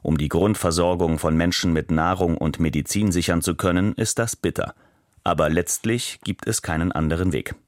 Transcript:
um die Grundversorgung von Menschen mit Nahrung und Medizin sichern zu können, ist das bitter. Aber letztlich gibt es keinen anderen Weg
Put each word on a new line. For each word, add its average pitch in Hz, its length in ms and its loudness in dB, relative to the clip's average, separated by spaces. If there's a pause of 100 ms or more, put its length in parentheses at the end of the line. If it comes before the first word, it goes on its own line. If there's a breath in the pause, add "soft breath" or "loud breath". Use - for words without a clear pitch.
um 78 160 0
die 73 120 0
Grundversorgung 87 880 2
von 80 160 2
Menschen 85 380 2
mit 78 180 -2
Nahrung 85 460 2
und 76 220 -2
Medizin 80 520 0
sichern 85 300 0
zu 87 140 -2
können, 92 400 2
ist - 240 -2
das 117 160 -2
bitter. - 400 -4 (480 soft breath)
Aber 78 260 2
letztlich 110 760 -2
gibt - 240 -6
es 113 140 -2
keinen 82 300 0
anderen 80 420 0
Weg - 220 -4 (120)